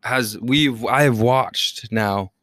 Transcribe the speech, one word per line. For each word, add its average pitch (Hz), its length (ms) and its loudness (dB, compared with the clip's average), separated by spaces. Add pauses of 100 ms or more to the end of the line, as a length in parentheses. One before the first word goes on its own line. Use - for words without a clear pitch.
has, 117 340 -2
we've, 127 480 0
I 131 160 2
have 123 180 4
watched 120 680 0
now 101 400 -2 (120)